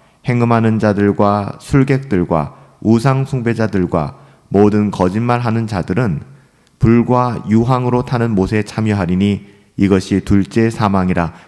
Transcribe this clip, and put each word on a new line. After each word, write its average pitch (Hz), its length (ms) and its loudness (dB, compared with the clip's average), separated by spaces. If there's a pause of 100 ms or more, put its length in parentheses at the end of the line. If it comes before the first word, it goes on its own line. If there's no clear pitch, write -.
(280)
행음하는 117 500 0
자들과 101 840 0
술객들과 131 960 0 (260)
우상 131 440 2
숭배자들과 101 920 -2 (300)
모든 104 420 2
거짓말하는 113 760 -2
자들은 95 560 -2 (560)
불과 120 720 2
유황으로 123 540 2
타는 117 320 -2
못에 95 260 0
참여하리니 101 840 -2 (300)
이것이 95 460 2
둘째 107 460 2
사망이라." 92 640 -2 (140)